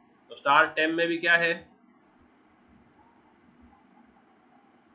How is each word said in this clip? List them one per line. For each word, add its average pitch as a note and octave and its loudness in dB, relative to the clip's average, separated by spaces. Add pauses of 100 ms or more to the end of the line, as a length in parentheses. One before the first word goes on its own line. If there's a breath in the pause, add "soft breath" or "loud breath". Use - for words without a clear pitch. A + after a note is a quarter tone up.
(280)
तो A#2 -20
स्टार D3 2
टेन D#3 -4
में E3+ -2
भी E3+ -4
क्या E3+ 2
है, E3+ -2 (3250)